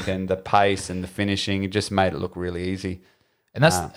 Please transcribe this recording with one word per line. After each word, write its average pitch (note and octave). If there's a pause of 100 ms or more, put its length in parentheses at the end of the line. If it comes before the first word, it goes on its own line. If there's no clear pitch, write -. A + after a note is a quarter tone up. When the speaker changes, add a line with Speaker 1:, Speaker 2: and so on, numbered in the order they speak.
Speaker 1:
and F#2+
the F#2
pace G2+
and F#2
the F2+
finishing. G2
It G2
just G2+
made F#2+
it C#2+
look F2+
really F2+
easy. F#2 (500)
Speaker 2:
And A#2+
that's, E3+
Speaker 1:
Uh, F2+